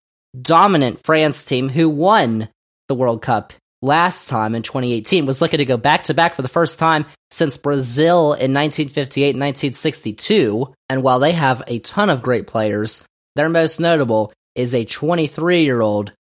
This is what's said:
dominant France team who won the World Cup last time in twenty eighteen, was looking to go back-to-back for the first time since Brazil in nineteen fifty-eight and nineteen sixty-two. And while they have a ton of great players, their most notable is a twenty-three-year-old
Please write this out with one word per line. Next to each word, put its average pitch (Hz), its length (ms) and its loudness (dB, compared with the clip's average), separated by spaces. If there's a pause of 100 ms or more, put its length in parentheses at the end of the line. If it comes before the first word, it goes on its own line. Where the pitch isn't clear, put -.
(400)
dominant 160 640 4
France 156 400 2
team 135 240 -2
who 156 180 2
won 147 640 2 (400)
the 139 60 -2
World 120 260 0
Cup 113 320 -2 (300)
last 165 480 0
time 110 240 -2
in 113 80 -6
twenty 123 320 -4
eighteen, 139 320 0
was 131 160 0
looking 165 160 0
to 143 80 0
go 123 100 0
back-to-back 156 580 0
for - 60 -6
the 127 80 -6
first 165 300 0
time 160 260 2 (260)
since - 280 -4
Brazil 147 760 2
in 131 220 -2
nineteen 147 340 -2
fifty-eight 139 460 -2
and 127 60 -6
nineteen 139 340 -4
sixty-two. 131 960 -2 (160)
And 131 140 -2
while 127 160 2
they 147 140 2
have 135 340 0
a 120 140 -6
ton 208 280 -2
of 131 140 0
great 123 240 -2
players, 107 560 -4 (340)
their 156 140 0
most 165 280 0
notable 131 540 0 (220)
is 127 200 -2
a 117 120 0
twenty-three-year-old 147 1300 0 (280)